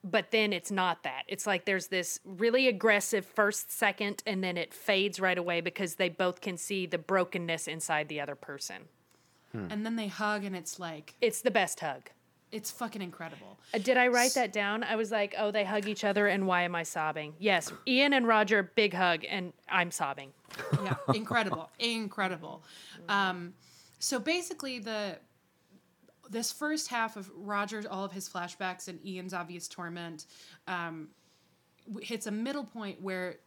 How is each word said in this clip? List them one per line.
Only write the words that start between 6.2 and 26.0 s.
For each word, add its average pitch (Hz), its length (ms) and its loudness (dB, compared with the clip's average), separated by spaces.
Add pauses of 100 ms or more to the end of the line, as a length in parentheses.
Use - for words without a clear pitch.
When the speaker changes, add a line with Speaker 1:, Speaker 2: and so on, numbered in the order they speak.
Speaker 1:
can 180 160 -6
see 190 300 -4
the 170 120 -2
brokenness 175 720 0
inside 151 400 -2
the 147 120 -6
other 143 140 -4
person. 139 500 -12 (680)
Speaker 2:
Hmm. 117 160 -6
Speaker 3:
And 208 160 -4
then 226 120 -4
they 220 100 -4
hug, 202 380 -2
and 190 120 -6
it's - 220 -10
like 165 420 -12
Speaker 1:
It's 226 220 2
the 247 80 4
best 190 300 2
hug. 135 280 -6 (440)
Speaker 3:
it's 214 180 -8
fucking 220 320 -8
incredible. 165 560 -12 (160)
Speaker 1:
Uh, 233 40 2
did 240 200 4
I 247 100 8
write 247 260 6
that 226 200 2
down? 214 300 0
I 226 120 2
was 220 140 0
like, 202 260 0
"Oh, 208 140 2
they 208 140 2
hug 202 220 0
each 208 180 -4
other, 202 240 4
and 190 180 2
why 180 160 4
am 175 120 0
I 170 100 0
sobbing?" 156 540 -4
Yes, 190 320 2 (160)
Ian 269 280 6
and 247 120 6
Roger, 214 360 6 (120)
big 208 200 6
hug, 175 340 4
and 180 240 -4 (160)
I'm 175 220 2
sobbing. 139 420 -6 (500)
Speaker 3:
Yeah, 190 200 0
<laughs> - 120 4
incredible, 208 540 -2 (100)
incredible. 196 840 -4 (460)
Um, 185 440 0 (460)
so - 200 -2
basically, 311 600 -4
the, 208 400 -6 (1120)